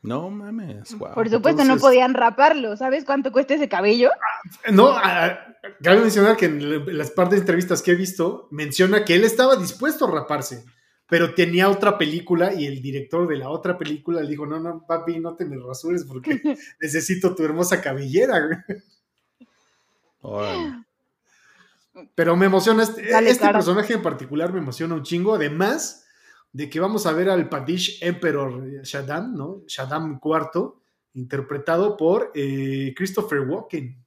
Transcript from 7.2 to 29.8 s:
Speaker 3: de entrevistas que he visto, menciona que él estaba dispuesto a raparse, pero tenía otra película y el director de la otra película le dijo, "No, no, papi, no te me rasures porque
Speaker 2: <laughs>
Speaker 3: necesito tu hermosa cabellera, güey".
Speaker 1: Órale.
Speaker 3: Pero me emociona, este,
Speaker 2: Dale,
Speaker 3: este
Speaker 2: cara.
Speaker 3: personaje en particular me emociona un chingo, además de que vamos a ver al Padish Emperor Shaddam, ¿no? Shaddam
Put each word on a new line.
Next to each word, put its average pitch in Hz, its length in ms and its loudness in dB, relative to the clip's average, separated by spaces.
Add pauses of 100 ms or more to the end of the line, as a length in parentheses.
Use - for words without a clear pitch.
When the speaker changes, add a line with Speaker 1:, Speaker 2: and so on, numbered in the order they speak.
Speaker 3:
de 196 40 4
entrevistas 180 400 0
que 180 120 2
he - 20 8
visto, 180 560 -4
menciona 185 560 2
que 170 80 4
él 196 100 6
estaba 254 320 4
dispuesto 254 500 -2
a 202 40 0
raparse, 143 560 -6 (420)
pero 170 260 2
tenía 180 360 4
otra 202 260 2
película 175 560 0
y 160 140 -4
el 139 160 -8
director 139 440 -4
de 151 120 -4
la 131 100 -8
otra 180 300 -6
película 156 420 -6
le 147 80 -6
dijo, 147 160 -8
"No, 156 160 -8
no, 165 260 -10
papi, 165 340 -4
no 170 160 -8
te 180 100 -8
me 143 100 -10
rasures 131 480 -6
porque 135 340 -6
Speaker 2:
<laughs> 294 200 -4 (240)
Speaker 3:
necesito 180 520 -2
tu 170 80 -4
hermosa 170 380 0
cabellera, 151 600 0
güey". 160 180 -4 (1600)
Speaker 1:
Órale. 247 640 -8 (1300)
Speaker 3:
Pero 170 220 0
me 185 80 4
emociona, 196 380 4
este, 214 260 -6
Speaker 2:
Dale, 226 220 4
Speaker 3:
este 247 120 4
Speaker 2:
cara. 202 120 6
Speaker 3:
personaje 185 400 0
en 196 80 -4
particular 147 500 -4
me 190 60 -4
emociona 160 380 -6
un 147 60 -8
chingo, 175 320 -2
además 180 680 -2 (500)
de 143 180 -10
que 156 80 -6
vamos 196 280 -2
a 160 60 0
ver 175 180 0
al 170 180 0
Padish 160 520 -6
Emperor 139 840 -4
Shaddam, 147 520 -8
¿no? 165 300 -12
Shaddam 147 540 -8